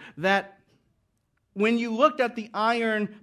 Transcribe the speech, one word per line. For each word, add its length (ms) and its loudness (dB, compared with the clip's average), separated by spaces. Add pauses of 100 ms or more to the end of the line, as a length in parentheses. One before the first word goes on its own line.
(180)
that 420 -2 (920)
when 240 2
you 180 -4
looked 240 2
at 160 0
the 180 -10
iron 680 0